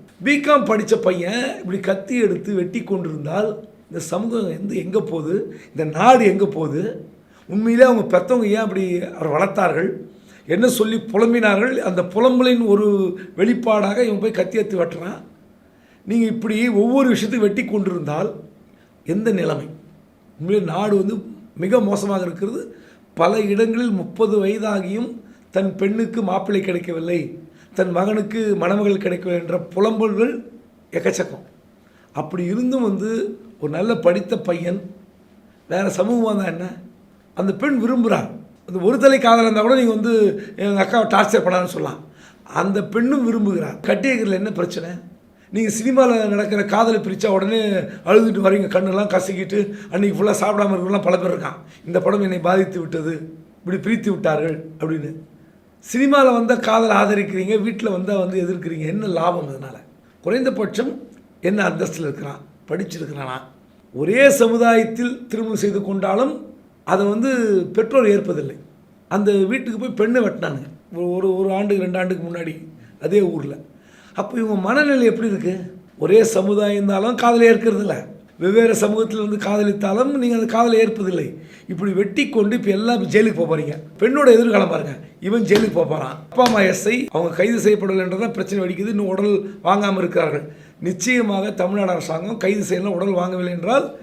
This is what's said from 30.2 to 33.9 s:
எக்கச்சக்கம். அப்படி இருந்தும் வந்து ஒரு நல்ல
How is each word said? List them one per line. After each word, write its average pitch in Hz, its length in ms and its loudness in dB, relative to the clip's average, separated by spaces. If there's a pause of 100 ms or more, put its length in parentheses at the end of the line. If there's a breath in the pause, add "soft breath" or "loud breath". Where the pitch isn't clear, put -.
எக்கச்சக்கம். - 540 -4 (680 soft breath)
அப்படி 160 300 -6
இருந்தும் 247 400 -2
வந்து 220 540 -2 (220)
ஒரு 147 120 -6
நல்ல 202 240 -2